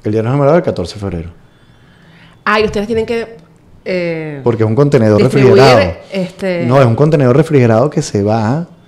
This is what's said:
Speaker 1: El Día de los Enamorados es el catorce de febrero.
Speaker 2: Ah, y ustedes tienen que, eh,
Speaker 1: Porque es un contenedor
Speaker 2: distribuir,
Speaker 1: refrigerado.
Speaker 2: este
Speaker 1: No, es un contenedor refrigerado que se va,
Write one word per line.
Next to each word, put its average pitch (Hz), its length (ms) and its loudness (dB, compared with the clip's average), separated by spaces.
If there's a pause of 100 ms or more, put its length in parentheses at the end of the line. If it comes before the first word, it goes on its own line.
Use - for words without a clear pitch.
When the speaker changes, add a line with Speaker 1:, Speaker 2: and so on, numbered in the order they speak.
Speaker 1:
El 104 100 -4
Día 110 80 -2
de - 40 -2
los 117 60 -4
Enamorados 143 260 2
es 175 40 2
el 156 40 -4
catorce 92 300 -6
de 104 60 -16
febrero. 90 300 -8 (1120)
Speaker 2:
Ah, 208 160 -2
y 220 60 0
ustedes 208 220 -4
tienen 220 180 -4
que, 226 320 -8 (480)
eh, 165 580 -6
Speaker 1:
Porque 113 200 -2
es 110 60 0
un 110 60 -2
contenedor 113 460 2
Speaker 2:
distribuir, 131 420 4
Speaker 1:
refrigerado. 120 300 4 (180)
Speaker 2:
este 185 540 -6
Speaker 1:
No, 127 160 2
es 131 60 4
un 113 100 0
contenedor 139 400 2
refrigerado 135 540 2
que 160 100 -4
se 107 220 -4
va, 113 440 -2 (220)